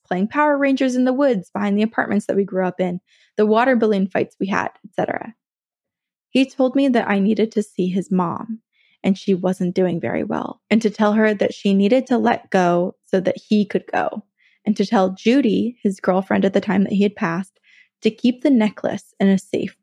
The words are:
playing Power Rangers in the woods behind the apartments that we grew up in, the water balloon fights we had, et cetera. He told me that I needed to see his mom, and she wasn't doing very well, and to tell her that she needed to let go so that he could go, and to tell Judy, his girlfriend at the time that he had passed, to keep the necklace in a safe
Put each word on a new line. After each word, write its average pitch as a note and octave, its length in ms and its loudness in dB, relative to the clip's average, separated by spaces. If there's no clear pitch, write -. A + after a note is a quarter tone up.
playing F#3+ 220 -2
Power D4 300 0
Rangers C4+ 360 0
in B3+ 120 2
the B3+ 80 2
woods B3+ 360 0
behind G3+ 280 -2
the G#3+ 40 2
apartments G#3+ 440 -2
that - 100 -2
we G3 80 2
grew F#3 220 -2
up F3 120 -6
in, F3+ 220 -4
the G#3+ 80 2
water A#3 280 2
balloon G#3+ 320 2
fights - 320 -4
we G3 80 -4
had, - 220 -2
et - 100 -20
cetera. - 400 -6
He C4 160 2
told C4 320 0
me C#4 120 2
that A#3+ 200 2
I G3+ 120 0
needed G#3+ 320 0
to G#3+ 100 -2
see F#3 260 -4
his F#3 240 -4
mom, F3+ 480 -4
and F#3+ 100 2
she - 160 -2
wasn't F3+ 420 -2
doing F3+ 240 0
very - 260 -4
well, - 440 -8
and A3 140 2
to G#3 80 0
tell G#3 240 0
her A3 180 2
that - 220 -2
she G3 180 -2
needed G#3+ 360 2
to A#3+ 100 2
let A3+ 320 -2
go F3+ 440 0
so F#3+ 140 0
that - 180 -2
he G#3 260 0
could - 260 -4
go, - 320 -4
and G#3+ 100 0
to G3+ 80 0
tell F#3+ 300 2
Judy, A3+ 680 0
his G3 180 -2
girlfriend F#3+ 440 0
at G3 80 0
the G3+ 80 2
time G3 240 0
that - 80 -2
he G3+ 120 2
had G3+ 120 -2
passed, F3+ 420 -6
to A3 80 2
keep B3 320 -2
the D4+ 80 2
necklace - 680 -2
in G3 100 2
a F#3+ 100 4
safe - 440 -6